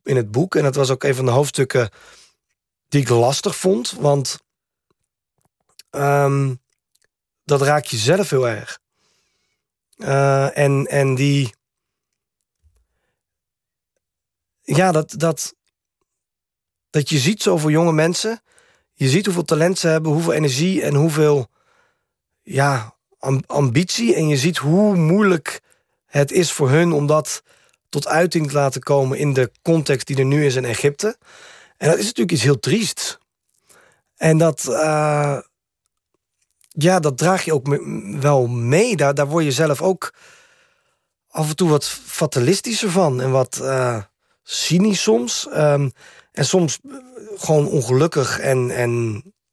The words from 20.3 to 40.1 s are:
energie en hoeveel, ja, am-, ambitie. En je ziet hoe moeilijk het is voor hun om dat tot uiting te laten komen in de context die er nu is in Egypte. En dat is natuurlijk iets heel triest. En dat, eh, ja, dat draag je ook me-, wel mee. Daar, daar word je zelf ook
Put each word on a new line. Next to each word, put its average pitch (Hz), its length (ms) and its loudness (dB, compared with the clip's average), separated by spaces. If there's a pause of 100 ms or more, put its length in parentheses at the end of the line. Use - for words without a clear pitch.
energie 156 480 0
en 147 140 0
hoeveel, 151 520 2 (920)
ja, 135 540 -2 (240)
am-, 135 280 -2
ambitie. 147 680 0
En 160 120 0
je 147 100 0
ziet 156 200 -2
hoe 185 380 2
moeilijk 175 680 2 (440)
het 143 260 0
is 175 200 0
voor 139 180 0
hun 165 220 4
om 147 160 0
dat 151 360 0 (460)
tot 147 180 -4
uiting 160 400 0
te 139 60 -8
laten 139 280 0
komen 139 360 0
in 147 160 -2
de 127 180 0 (100)
context 156 460 0
die 139 100 -4
er 135 80 2
nu 143 200 2
is 131 100 2
in 127 100 -4
Egypte. 143 520 -2 (600)
En 143 120 0
dat 165 80 4
is 208 80 -2
natuurlijk 208 260 -2
iets 127 120 0
heel 135 160 2
triest. - 600 -4 (960)
En 160 220 2
dat, 160 300 2
eh, 151 720 0 (1300)
ja, 175 320 2
dat 147 180 -2
draag 180 280 0
je 156 80 -2
ook 135 140 -2
me-, - 520 -6
wel 135 280 2
mee. 135 480 0
Daar, 143 180 2
daar 143 140 0
word 160 160 0
je 147 80 0
zelf 151 300 0
ook 185 320 -2 (1120)